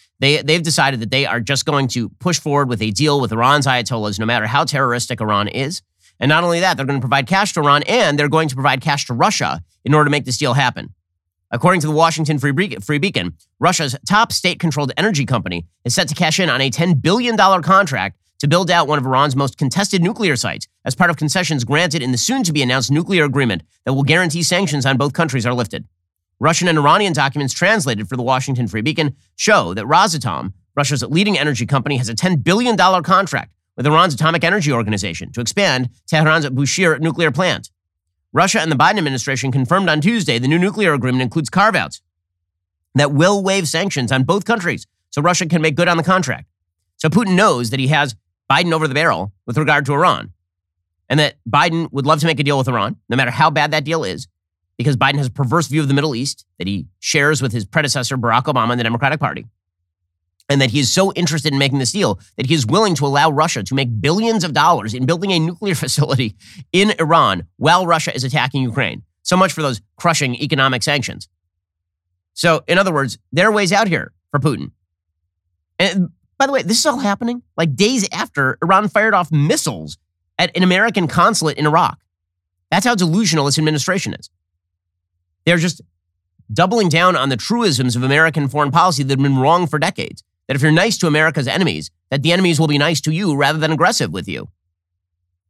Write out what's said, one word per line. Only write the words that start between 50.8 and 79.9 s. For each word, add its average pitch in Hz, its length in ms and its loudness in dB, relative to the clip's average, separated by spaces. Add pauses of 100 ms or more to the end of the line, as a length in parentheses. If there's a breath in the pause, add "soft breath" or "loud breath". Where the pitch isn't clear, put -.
and 139 80 0
that 151 200 0 (120)
Biden 165 440 0
would 135 120 -4
love 151 140 2
to 156 60 -2
make 151 140 0
a 113 40 -4
deal 143 140 0
with 131 100 0
Iran, 117 300 -2 (100)
no 120 80 -4
matter 123 160 0
how 156 180 2
bad 151 220 0
that 156 140 -2
deal 156 180 -2
is, 92 240 -8 (500)
because 127 200 0
Biden 139 200 2
has 139 100 -2
a 113 40 -6
perverse 143 360 0
view 151 140 0
of 143 60 -2
the 139 60 2
Middle 143 200 0
East 127 320 -8 (140)
that 87 80 -6
he 98 200 -6 (120)
shares 147 420 0
with 120 120 -4
his 113 100 -4
predecessor, 135 540 -4
Barack 120 260 0
Obama, 123 280 0
and 120 80 -2
the 117 40 -2
Democratic 131 360 -2
Party, 73 280 -6 (1000)
and 139 140 0
that 127 80 2
he 139 100 0
is 127 140 0
so 190 200 2
interested 156 400 -2
in 139 40 0
making 139 220 0
this 123 120 -2
deal 147 280 -2 (180 soft breath)
that 131 80 -4
he 135 80 0
is 131 140 0
willing 190 260 2
to 143 140 -2
allow 143 240 2
Russia 143 320 -2
to 110 100 -6
make 123 260 -2
billions 208 440 0
of 160 100 -4
dollars 143 400 2
in 127 140 -2
building 170 240 0
a 170 80 2
nuclear 175 360 -2
<laughs> - 80 -4
facility 123 520 -2 (360 loud breath)
in 202 280 2
Iran 143 480 2 (100)
while 170 300 2
Russia 160 260 0
is 123 100 -6
attacking 131 380 -2
Ukraine. 107 400 -4 (220)
So - 120 0
much 185 180 4
for 160 100 -6
those 131 180 -4 (140)
crushing 147 400 0
economic 135 480 0
sanctions. - 460 -4 (1040)
So, 160 340 0
in - 100 2
other 190 160 2
words, 139 240 -4 (140)
there 175 160 2
are 220 40 4
ways 202 220 0
out 208 140 2
here 147 260 -4 (160)
for 143 100 -2
Putin. 131 300 -2 (1080)
And 185 320 0 (260)
by 269 80 2
the 277 60 -2
way, 262 100 0
this 226 160 -2
is - 80 -2
all 269 140 0
happening, 233 420 -4 (140)
like, 151 200 0
days 202 360 2
after 139 500 -2
Iran 190 280 2
fired 214 240 2
off 170 180 0
missiles 143 640 -2 (400)